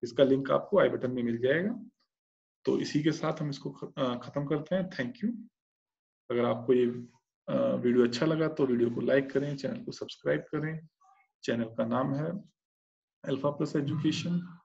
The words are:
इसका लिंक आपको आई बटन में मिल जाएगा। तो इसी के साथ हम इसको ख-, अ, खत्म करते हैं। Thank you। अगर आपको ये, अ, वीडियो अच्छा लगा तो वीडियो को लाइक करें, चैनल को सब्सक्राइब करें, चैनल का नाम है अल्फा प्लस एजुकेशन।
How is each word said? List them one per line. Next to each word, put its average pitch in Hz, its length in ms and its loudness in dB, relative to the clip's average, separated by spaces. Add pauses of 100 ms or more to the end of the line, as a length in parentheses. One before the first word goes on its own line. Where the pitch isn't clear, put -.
इसका 123 220 6
लिंक 135 260 2
आपको 151 300 4
आई 139 80 6
बटन - 220 -2
में 123 120 -4
मिल 117 160 0
जाएगा। 156 420 0 (840)
तो 131 160 2
इसी 147 220 0
के 156 100 2
साथ 156 300 -4
हम 147 80 -4
इसको 143 200 -8
ख-, - 280 -14
अ, 123 200 -2
खत्म 143 280 -6
करते 151 300 -2
हैं। 185 140 -2
Thank 123 340 -6
you। 226 120 -2 (920)
अगर 120 140 0
आपको 120 280 2
ये, 123 140 6 (640)
अ, 113 260 2
वीडियो 123 300 4
अच्छा 120 220 0
लगा 160 220 2
तो 151 180 0
वीडियो 120 240 4
को 127 100 -4
लाइक 135 300 2
करें, 139 260 -2
चैनल 127 280 -6
को - 80 -10
सब्सक्राइब - 480 -4
करें, 156 480 -6 (540)
चैनल 117 220 -2
का 117 220 -4
नाम 131 280 -2
है 156 180 -4 (920)
अल्फा 143 260 -2
प्लस 147 260 -2
एजुकेशन। 156 880 -2